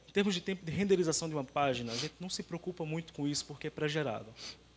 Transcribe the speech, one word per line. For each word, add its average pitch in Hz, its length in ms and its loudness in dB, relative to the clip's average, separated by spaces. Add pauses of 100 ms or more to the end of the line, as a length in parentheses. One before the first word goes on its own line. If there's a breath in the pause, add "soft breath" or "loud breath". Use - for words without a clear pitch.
Em - 40 -20
termos 202 240 4
de 175 60 -2
tempo 190 220 -2
de 160 80 -2
renderização 175 560 4
de 156 60 -2
uma 143 100 0
página, 127 480 2
a 117 40 -2
gente 147 240 -2
não 180 100 -6
se - 140 -2
preocupa 175 420 -6
muito 160 280 -4
com 143 140 -2
isso 143 180 0
porque 147 220 -8
é - 40 -2
pré-gerado. 139 560 -2 (480 loud breath)